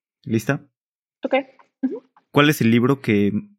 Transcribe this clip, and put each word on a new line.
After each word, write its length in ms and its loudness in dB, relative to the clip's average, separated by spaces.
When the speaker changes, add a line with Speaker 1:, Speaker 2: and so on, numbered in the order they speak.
Speaker 1:
¿Lista? 360 -4
Speaker 2:
Ok. 100 -4
Ujú. 200 -6
Speaker 1:
¿Cuál 200 4
es 100 -2
el 100 2
libro 300 2
que... 320 0